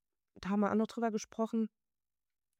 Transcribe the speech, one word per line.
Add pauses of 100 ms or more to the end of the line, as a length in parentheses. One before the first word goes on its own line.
(360)
da
haben
wir
auch
noch
drüber
gesprochen, (920)